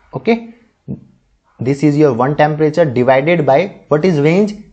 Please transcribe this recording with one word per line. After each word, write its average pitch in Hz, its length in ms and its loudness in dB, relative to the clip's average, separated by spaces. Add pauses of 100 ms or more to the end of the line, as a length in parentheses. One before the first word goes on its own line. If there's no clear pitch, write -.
(120)
Okay, 233 420 -4 (1040)
this 139 240 -4
is 147 140 2
your 151 160 4
one 131 240 -2
temperature 156 480 0
divided 135 600 0
by 151 420 0
what 156 160 0
is 170 160 0
range? 190 340 0 (180)